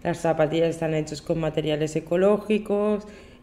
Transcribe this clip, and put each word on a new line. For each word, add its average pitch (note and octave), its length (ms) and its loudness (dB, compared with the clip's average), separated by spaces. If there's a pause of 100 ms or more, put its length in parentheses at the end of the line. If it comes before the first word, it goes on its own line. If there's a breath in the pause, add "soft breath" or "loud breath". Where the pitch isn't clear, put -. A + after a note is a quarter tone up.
las E3+ 160 -2
zapatillas D#3+ 520 2
están D#3+ 240 -2
hechas D#3 260 -4
con E3 180 -2
materiales D#3 580 -2
ecológicos, G#3 1120 2 (360 loud breath)